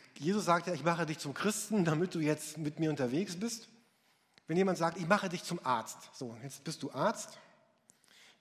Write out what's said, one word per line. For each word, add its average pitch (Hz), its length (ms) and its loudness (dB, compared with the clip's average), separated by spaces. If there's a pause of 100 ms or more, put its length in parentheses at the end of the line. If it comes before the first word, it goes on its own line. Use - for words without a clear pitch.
(160)
Jesus 185 280 0
sagt 170 240 4
ja, 180 60 0
„Ich 139 100 -4
mache 170 220 4
dich 151 120 -4
zum 139 160 -6
Christen, 214 500 2
damit 165 300 2
du 170 60 0
jetzt 151 360 0
mit 151 220 -4
mir 156 120 2
unterwegs 147 440 0
bist.“ 226 340 -6 (800)
Wenn 160 100 0
jemand 190 200 4
sagt, 165 220 0
„Ich 170 80 -4
mache 196 220 4
dich 175 140 -6
zum - 220 -4
Arzt.“ 120 480 -2
So, 113 300 -10
jetzt - 220 -12
bist 160 180 -8
du 156 100 -6
Arzt. 180 460 -2 (1040)